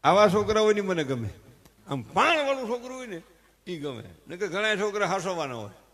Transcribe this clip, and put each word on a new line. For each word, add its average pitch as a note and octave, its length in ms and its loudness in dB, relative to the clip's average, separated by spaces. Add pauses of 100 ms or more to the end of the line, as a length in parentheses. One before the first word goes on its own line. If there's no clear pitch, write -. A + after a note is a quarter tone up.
આવા F#3+ 240 8
છોકરા G#3 340 2
હોય G#3+ 120 6
ને G#3 80 2
મને F3+ 220 -2
ગમે. A#2+ 260 -4 (580)
આમ C#3 140 -6
પાણવાળું C4+ 680 0
છોકરું B3 280 -8
હોય B3+ 100 -12
ને, E3+ 140 -10 (460)
ઈ F3+ 100 -8
ગમે. C3+ 260 -8 (240)
નકર F3+ 200 -6
ઘણા G#3 280 0
છોકરા G3+ 320 -2
હાસવાના E3+ 460 -2
હોય. G#2+ 180 -10 (220)